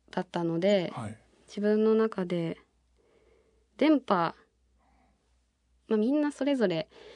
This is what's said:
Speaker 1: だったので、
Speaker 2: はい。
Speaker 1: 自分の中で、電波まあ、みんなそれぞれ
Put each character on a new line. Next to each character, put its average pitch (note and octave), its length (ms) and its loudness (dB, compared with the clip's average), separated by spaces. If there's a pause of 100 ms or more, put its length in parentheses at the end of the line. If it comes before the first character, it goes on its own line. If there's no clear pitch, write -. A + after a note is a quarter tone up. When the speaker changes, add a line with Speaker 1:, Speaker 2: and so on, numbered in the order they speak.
(120)
Speaker 1:
だ F#3 100 -4
っ - 40 -6
た F3 200 -4
の E3 160 -2
で、 F#3+ 340 0
Speaker 2:
は A2 140 -8
い。 G#2+ 80 -16 (300)
Speaker 1:
自 - 120 -14
分 G#3+ 240 2
の A3 100 4
中 A3 320 0
で、 F3 320 -4 (1200)
電 D4 220 4
波 F3 340 0 (1500)
ま A3 80 0
あ、 - 20 2
み A3 140 0
ん D4+ 100 2
な D4 100 -2
そ C4+ 140 -6
れ C#4+ 100 0
ぞ A#3 120 2
れ E3 200 -2 (280)